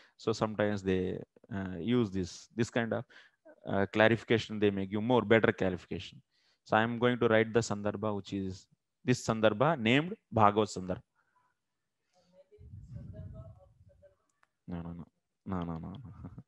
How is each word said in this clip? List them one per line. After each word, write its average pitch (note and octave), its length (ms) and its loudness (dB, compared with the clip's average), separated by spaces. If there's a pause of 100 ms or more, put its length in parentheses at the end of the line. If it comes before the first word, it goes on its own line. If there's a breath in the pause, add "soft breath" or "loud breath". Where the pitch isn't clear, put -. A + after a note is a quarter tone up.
(160 soft breath)
So - 160 -2
sometimes G#2 500 -2
they, F#2 360 -2 (360)
uh, F#2+ 240 -8
use A2+ 320 0
this, F#2 440 -8
this A2+ 160 -2
kind A#2 220 -2
of, A2 120 -4 (640 soft breath)
uh, G2 260 0
clarification. A2 640 2
They G#2 120 4
may G2 160 -2
give G#2 160 -4
more A#2 200 2
better G#2+ 300 4
clarification. - 680 -4 (440)
So - 120 0
I'm A2+ 220 2
going A#2+ 200 2
to A#2 100 2
write A2 240 4
the A#2 80 4
Sandarbha, G#2 560 -4
which G2 160 -10
is F#2+ 340 -6 (380)
this B2 220 0
Sandarbha A2 520 2
named C#3 360 2 (160)
Bhagavad G#2 380 4
Sandarbha. F#2 340 -6 (3750)
No, F2+ 140 -8
no, E2+ 120 -12
no. E2+ 140 -14 (400)
No, F#2+ 160 -4
no, E2+ 160 -6
no, E2+ 120 -12
no. - 400 -16 (180)